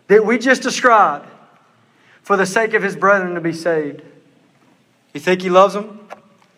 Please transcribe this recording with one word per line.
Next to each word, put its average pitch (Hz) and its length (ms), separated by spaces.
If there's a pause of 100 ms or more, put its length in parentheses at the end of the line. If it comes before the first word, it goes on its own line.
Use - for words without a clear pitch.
that 208 180
we 233 120
just 247 260
described 208 640 (960)
for - 140
the 190 100
sake 220 280
of 202 100
his 185 140
brethren 185 380
to 170 60
be 165 120
saved. 156 480 (1120)
You 143 80
think 185 200
he 185 80
loves 185 240
them? 208 260 (580)